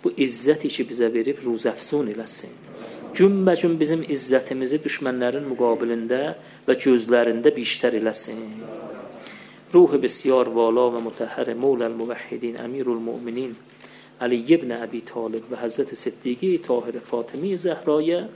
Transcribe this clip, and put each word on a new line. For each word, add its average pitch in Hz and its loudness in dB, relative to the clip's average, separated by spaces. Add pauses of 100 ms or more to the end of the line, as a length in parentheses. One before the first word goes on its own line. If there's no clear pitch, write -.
bu - 0
izzəti 139 0
ki 127 -2
bizə 117 0
verib 120 -2
ruz 117 -2
əfsun 120 -2
eləsin. - -2 (640)
Cümbəcüm 180 4
bizim 156 2
izzətimizi 131 0
düşmənlərin 131 -2
müqabilində 117 0 (440)
və 131 4
gözlərində 120 4
biştər 120 0
eləsin. 110 0 (1300)
Ruhu 156 8
besyar 127 2
vala 117 4
və 117 -4
mutəhhəri 117 -6
Mevlal 120 0
Muvəhhidin 117 -6
Əmirul 123 -4
Müminin 117 -8 (640)
Ali 123 2
ibn 135 4
Əbi 117 -8
Talib 113 -6
və 120 -8
Həzrəti 117 -2
Siddiqi 127 -2 (100)
Tahir 120 -2
Fatimi 139 -4
Zəhraya 165 0 (140)